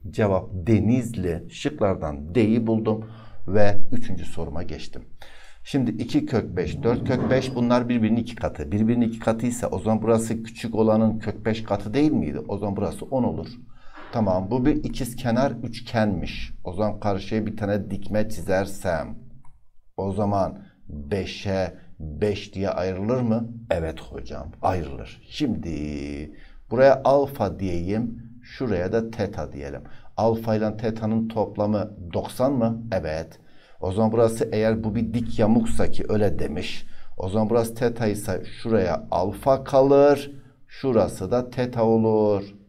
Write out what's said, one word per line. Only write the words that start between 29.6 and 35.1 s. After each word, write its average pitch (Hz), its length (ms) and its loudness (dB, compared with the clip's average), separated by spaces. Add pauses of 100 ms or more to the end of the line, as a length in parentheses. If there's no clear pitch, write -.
Alfa 113 380 2
ile 107 220 -2
teta'nın 113 500 -2
toplamı 104 680 -2 (160)
doksan - 400 -2
mı? 113 380 0
Evet. 82 480 -6 (400)
O 95 120 -4
zaman 110 200 2
burası 110 400 2
eğer 110 320 0
bu 107 120 -2
bir 120 180 -2